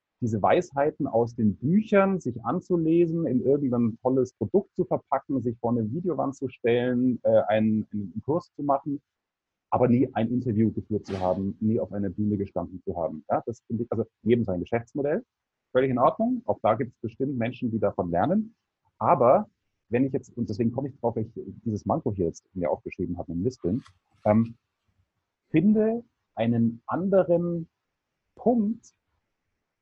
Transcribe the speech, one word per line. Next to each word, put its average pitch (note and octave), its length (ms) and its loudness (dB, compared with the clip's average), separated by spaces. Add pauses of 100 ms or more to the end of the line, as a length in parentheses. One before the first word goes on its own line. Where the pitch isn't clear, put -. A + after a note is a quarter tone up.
(200)
diese A2 220 -2
Weisheiten C#3+ 640 0
aus A#2 300 0
den G#2+ 220 2
Büchern, G3 600 2
sich A#2+ 240 -8
anzulesen, E3 840 0
in B2+ 160 0
irgendein B2 580 0
tolles C3 320 0
Produkt - 420 -2
zu F3+ 100 -2
verpacken, C3+ 560 -4
sich A#2 180 -4
vor A#2 120 -2
eine A2+ 200 0
Videowand C#3 440 -4
zu C3 120 -6
stellen, B2 760 0
äh, A2 240 6
einen, A2 460 2
einen G#2 320 -8
Kurs E3 300 -2
zu D3 80 -10
machen, C#3+ 380 -2 (680)
aber B2 200 4
nie B2 240 4
ein A2+ 180 0
Interview A2+ 400 2
geführt G#2 340 -4
zu F#2+ 140 -6
haben, F#2 400 0
nie A2 200 2
auf G2+ 120 -4
einer G2+ 180 -4
Bühne G#2 280 0
gestanden F2 460 -6
zu F#2+ 120 -6
haben. D#2 340 -4
Ja, D3 160 0
das A#2 220 -10
finde A#2 160 -4
ich, - 80 -10
also A2 140 -4 (180)
jedem A#2 220 2
sein F2+ 160 -4
Geschäftsmodell, C#3+ 640 -4 (500)
völlig C3 180 2
in B2 80 0
Ordnung. A3 460 2
Auch G2+ 180 -2
da A2 120 4
gibt A#2 180 -6
es - 80 -20
bestimmt C3 360 -4
Menschen, A#2+ 320 -4
die A2 100 -2
davon G2 300 -2
lernen. D3 460 0 (420)
Aber C#3 520 4 (400)
wenn B2+ 160 2
ich C3 80 -4
jetzt, - 240 -8
und A#2 120 -4
deswegen A2+ 220 -2
komme C3+ 180 -4
ich - 100 -20
drauf, A#2 180 -2
weil G#2+ 80 -4
ich - 60 -12 (340)
dieses G#2+ 200 -4
Manko G#2+ 280 -2
hier F#2 140 0
jetzt - 180 -8 (100)
mir E2 160 -2
aufgeschrieben F2 460 -6
habe E2 160 -10
im F2 100 -4
Lispeln, A#2 400 -4 (420)
ähm, A2+ 300 2 (920)
finde G#3+ 540 2 (320)
einen A#2 520 0
anderen F3 800 0 (680)
Punkt, A3+ 580 -2 (880)